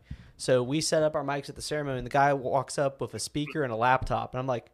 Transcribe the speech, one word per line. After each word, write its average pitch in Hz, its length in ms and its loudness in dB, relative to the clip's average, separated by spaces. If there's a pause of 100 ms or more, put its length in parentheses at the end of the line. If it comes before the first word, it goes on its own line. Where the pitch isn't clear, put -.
(360)
So 127 280 2
we 143 180 -2
set 156 220 2
up 156 120 2
our 143 80 -2
mics 139 240 -4
at 147 80 -12
the 113 60 -12
ceremony, 143 380 -4
and 120 60 -6
the 120 60 -10
guy 143 220 6
walks 131 440 -2
up 139 220 0
with 120 140 -6
a 107 60 -6
speaker 147 440 -4
and 123 80 -2
a 110 60 -2
laptop, 117 560 2
and 127 60 -6
I'm 131 80 -4
like 120 260 -4